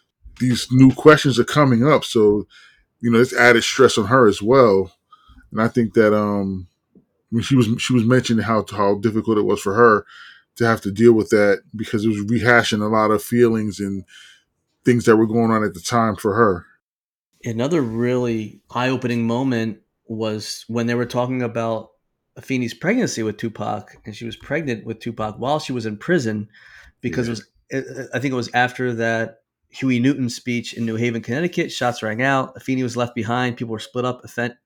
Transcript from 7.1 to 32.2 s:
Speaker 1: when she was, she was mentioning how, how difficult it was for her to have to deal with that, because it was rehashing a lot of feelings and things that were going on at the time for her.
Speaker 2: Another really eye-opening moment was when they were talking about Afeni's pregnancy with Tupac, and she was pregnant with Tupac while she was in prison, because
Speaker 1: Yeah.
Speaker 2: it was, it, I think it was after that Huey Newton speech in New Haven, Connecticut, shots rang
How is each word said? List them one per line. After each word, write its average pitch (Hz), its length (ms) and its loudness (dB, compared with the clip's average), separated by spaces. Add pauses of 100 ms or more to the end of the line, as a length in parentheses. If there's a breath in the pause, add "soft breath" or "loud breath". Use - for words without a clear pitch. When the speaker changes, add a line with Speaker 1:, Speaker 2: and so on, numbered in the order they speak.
Speaker 1:
when 113 140 -2
she 139 120 0
was, 123 120 4 (100)
she - 160 -4
was 120 100 4
mentioning 117 400 2
how, 107 280 -2
how 101 240 0
difficult 107 420 -2
it 101 80 2
was 101 160 -2
for 98 140 -4
her 113 300 4 (520 loud breath)
to 117 80 0
have 113 160 0
to 98 100 -6
deal 113 220 6
with 107 160 0
that, 101 320 2 (120)
because 107 300 -6
it 110 60 0
was 104 160 -2
rehashing 117 580 2
a 107 40 -2
lot 107 240 2
of 104 120 0
feelings 110 560 2
and 98 240 -6 (800 soft breath)
things 120 220 2
that 113 100 8
were 110 120 4
going 113 240 0
on 110 120 2
at 95 100 -2
the 90 60 -14
time 113 380 -2
for 101 180 -2
her. 101 300 2 (800)
Speaker 2:
Another 127 360 -2
really 117 760 -4 (120)
eye-opening 120 560 -2
moment 117 500 -2 (280)
was 107 640 -8
when 117 200 -4
they 120 80 -2
were 120 100 -2
talking 127 380 -4
about 113 480 -6 (480)
Afeni's 127 340 -6
pregnancy 175 500 -4
with 107 140 -6
Tupac, 107 680 -8
and 107 100 -14
she - 100 -16
was 113 100 -12
pregnant 135 500 -8
with 110 140 -10
Tupac 113 400 -8
while 143 200 -2
she 147 140 -8
was 117 140 -6
in 107 100 -8
prison, 110 500 -2 (540 soft breath)
because 123 260 -4
Speaker 1:
Yeah. 120 40 -4
Speaker 2:
it 117 40 -6
was, - 120 -16 (220)
it, 135 440 -10
I 123 60 -6
think 135 120 -4
it 127 60 -4
was 120 160 -6
after 123 400 -2
that 113 460 -4 (300)
Huey 127 300 -2
Newton 131 300 0
speech 120 460 -8
in 117 100 -6
New 110 120 -6
Haven, 117 240 -4
Connecticut, 170 500 -6
shots 123 320 -6
rang 110 180 -6